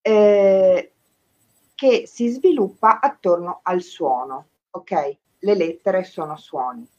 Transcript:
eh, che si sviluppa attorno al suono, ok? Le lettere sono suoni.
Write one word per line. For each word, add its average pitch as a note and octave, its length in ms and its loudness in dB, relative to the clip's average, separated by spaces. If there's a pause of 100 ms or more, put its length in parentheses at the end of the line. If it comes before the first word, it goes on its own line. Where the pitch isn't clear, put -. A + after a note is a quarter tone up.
eh, G3 920 4 (800)
che A#3+ 320 2
si A#3+ 220 -4
sviluppa B3+ 720 0
attorno F3 640 -2
al F3+ 200 -4
suono, C3+ 640 -6 (240)
ok? D#3 460 -6 (220)
Le G3+ 160 0
lettere F#3 500 -2
sono D#3 320 -12
suoni. B2+ 520 -10 (100)